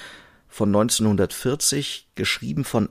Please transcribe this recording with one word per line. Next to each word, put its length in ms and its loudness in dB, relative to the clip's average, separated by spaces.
Von 240 0
neunzehnhundertvierzig, 1400 0
geschrieben 480 -2
von 280 0